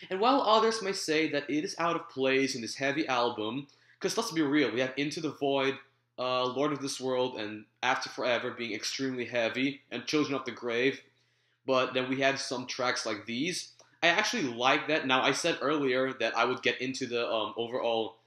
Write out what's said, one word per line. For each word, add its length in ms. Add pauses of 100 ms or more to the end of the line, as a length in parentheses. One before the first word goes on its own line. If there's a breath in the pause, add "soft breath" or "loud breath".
(100)
And 100
while 220
others 400
may 100
say 380
that 180
it 160
is 140
out 180
of 140
place 440
in 60
this 140
heavy 340
album, 580 (320 soft breath)
'cause 200
let's 140
be 100
real, 280
we 100
have 180
Into 220
the 100
Void, 480 (400)
uh, 260
Lord 300
of 80
this 180
World, 400
and 240 (180)
After 280
Forever 400
being 240
extremely 500
heavy, 560 (100)
and 160
Children 280
of 100
the 80
Grave, 480 (640)
but 300
then 160
we 100
have 180
some 280
tracks 400
like 180
these. 480 (300 soft breath)
I 60
actually 340
like 460
that. 180
Now, 160
I 100
said 300
earlier 500
that 240
I 80
would 180
get 200
into 240
the, 200
um, 300
overall 720